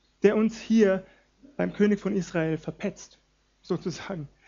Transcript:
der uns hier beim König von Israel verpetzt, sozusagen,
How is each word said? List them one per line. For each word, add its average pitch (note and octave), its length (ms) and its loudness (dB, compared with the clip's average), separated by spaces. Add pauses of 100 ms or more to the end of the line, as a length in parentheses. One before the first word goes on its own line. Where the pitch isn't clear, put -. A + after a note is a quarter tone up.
(240)
der G#3 120 6
uns A3 240 0
hier G3 460 2 (500)
beim F3+ 180 -2
König G#3 260 2
von F#3+ 140 -4
Israel E3 440 -2
verpetzt, - 640 -10 (420)
sozusagen, E3+ 680 -6 (200)